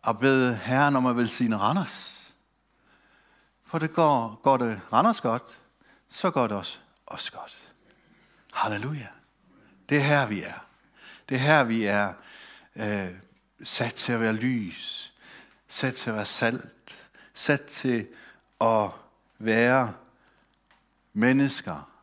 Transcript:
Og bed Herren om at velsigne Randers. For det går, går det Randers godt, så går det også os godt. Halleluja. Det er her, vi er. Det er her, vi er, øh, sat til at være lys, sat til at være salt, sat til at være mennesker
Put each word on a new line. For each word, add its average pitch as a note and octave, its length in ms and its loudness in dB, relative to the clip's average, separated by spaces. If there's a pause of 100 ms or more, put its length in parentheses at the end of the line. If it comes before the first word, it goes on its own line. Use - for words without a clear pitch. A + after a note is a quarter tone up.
Og A2 160 0
bed B2+ 360 4
Herren C3 420 2
om B2+ 100 2
at A#2+ 100 2
velsigne A#2 400 0
Randers. - 800 -4 (1300)
For - 140 -6
det D#3 140 -4
går, B2+ 500 2
går C3+ 140 6
det A2+ 240 -2 (120)
Randers F#3 280 4
godt, - 400 -4 (480)
så - 220 -2
går B2+ 160 2
det G#2 100 -4
også - 220 -8 (280)
os - 240 -10
godt. - 420 -20 (800)
Halleluja. A#2 540 -4 (840)
Det C#3+ 100 4
er C#3+ 40 4
her, C#3+ 240 4
vi G2+ 160 -4
er. - 240 -14 (640)
Det C3+ 60 -4
er B2+ 60 0
her, D3 240 4
vi A2+ 200 0
er, G2+ 280 0 (640)
øh, G2+ 380 -6 (480)
sat - 320 -4
til - 180 -2
at A2+ 80 0
være A2+ 120 2
lys, A2 800 -6 (560)
sat - 260 -2
til - 160 -6
at G#2+ 60 -4
være G#2 80 -4
salt, - 840 -4 (260)
sat - 260 0
til - 480 -2 (520)
at A2 300 4 (480)
være A2+ 560 2 (1160)
mennesker A#2+ 800 0 (120)